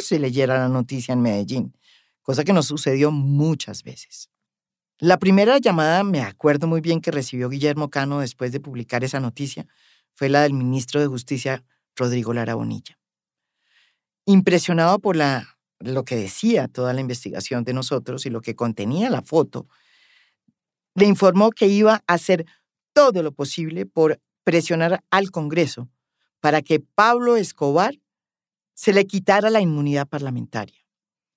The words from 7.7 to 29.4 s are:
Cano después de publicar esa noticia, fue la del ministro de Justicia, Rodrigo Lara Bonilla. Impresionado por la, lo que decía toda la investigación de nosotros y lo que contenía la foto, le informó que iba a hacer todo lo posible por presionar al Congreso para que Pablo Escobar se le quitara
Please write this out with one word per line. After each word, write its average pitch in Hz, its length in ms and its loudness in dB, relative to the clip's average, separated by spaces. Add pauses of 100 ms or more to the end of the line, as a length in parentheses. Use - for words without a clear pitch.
Cano 143 300 -4
después 127 320 -6
de 131 80 -8
publicar 123 420 -8
esa 131 160 -6
noticia, 135 480 -8 (480)
fue 139 140 -4
la 143 140 4
del 143 100 2
ministro 131 480 -2
de 147 80 0
Justicia, 131 560 -6 (320)
Rodrigo 123 360 -2
Lara 117 220 -4
Bonilla. 113 440 -8 (1300)
Impresionado 180 760 4
por 185 160 -2
la, 139 420 -2 (220)
lo 131 240 -4
que 127 100 -6
decía 127 540 -2
toda 127 240 -4
la 135 80 -4
investigación 123 640 -8
de 127 80 -6
nosotros 127 520 -6
y 131 60 -6
lo 117 100 -8
que 113 140 -10
contenía 120 560 -2
la 131 120 -2
foto, - 440 -2 (1300)
le 196 120 6
informó 202 440 4
que 220 160 0
iba 214 400 4
a 175 80 2
hacer 170 320 -2 (460)
todo 247 300 4
lo 147 100 -4
posible 160 540 -6
por 156 340 0 (240)
presionar 170 640 0
al 190 200 2
Congreso 151 580 -4 (520)
para 151 220 2
que 156 160 2
Pablo 240 580 2
Escobar 175 580 0 (800)
se - 180 0
le 196 140 4
quitara 202 440 2